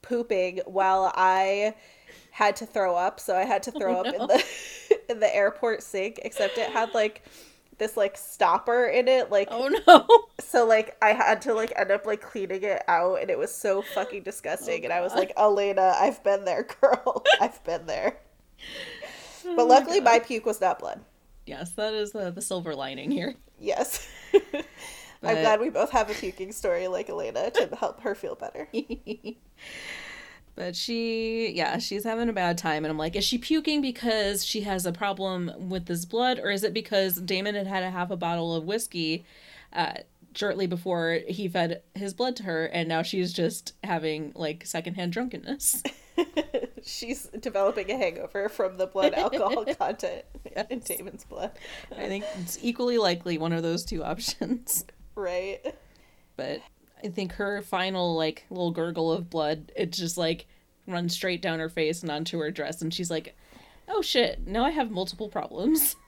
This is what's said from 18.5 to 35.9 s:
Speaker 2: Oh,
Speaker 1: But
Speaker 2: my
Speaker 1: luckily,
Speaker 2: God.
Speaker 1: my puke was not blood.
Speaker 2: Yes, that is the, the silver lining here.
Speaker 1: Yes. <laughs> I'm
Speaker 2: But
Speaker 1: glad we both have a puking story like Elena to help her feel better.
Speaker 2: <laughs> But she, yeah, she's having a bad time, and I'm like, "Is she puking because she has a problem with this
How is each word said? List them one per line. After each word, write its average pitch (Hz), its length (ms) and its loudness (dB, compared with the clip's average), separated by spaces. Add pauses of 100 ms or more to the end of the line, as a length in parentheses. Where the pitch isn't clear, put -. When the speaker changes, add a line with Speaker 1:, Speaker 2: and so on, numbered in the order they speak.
Speaker 2:
Oh, 349 120 -2
Speaker 1:
But 240 100 6
Speaker 2:
my 247 80 10
Speaker 1:
luckily, 311 240 6
Speaker 2:
God. 277 60 2
Speaker 1:
my 233 160 8
puke 233 260 -4
was 208 140 -2
not 185 180 2
blood. - 220 -8 (460)
Speaker 2:
Yes, 143 260 -12
that 214 220 -4
is 208 180 -4
the, 196 180 -6
the 180 120 -10
silver 170 340 -4
lining 135 340 -6
here. 277 240 -4 (240)
Speaker 1:
Yes. - 480 -4 (140)
<laughs> - 120 -16
I'm 392 80 8 (800)
Speaker 2:
But 143 200 2
Speaker 1:
glad 208 200 6
we 247 100 2
both 220 200 2
have 226 200 2
a 214 40 -2
puking 190 380 -8
story 180 340 0
like 185 240 -4
Elena 165 420 -4
to - 220 0
help - 280 -4
her 208 120 -2
feel - 220 -8
better. - 360 -12
Speaker 2:
<laughs> - 40 -4 (1800)
But 180 220 -8
she, 226 760 -2
yeah, - 260 0
she's 208 260 -4
having 233 240 0
a 226 40 -2
bad 175 260 2
time, 156 260 0
and 156 80 -2
I'm 156 60 -4
like, 165 180 -2
"Is 196 80 0
she 247 140 0
puking 302 420 0
because 220 640 0
she - 180 -4
has 190 220 -2
a 175 80 -2
problem 190 580 -2 (200)
with 185 160 -4
this 175 180 -4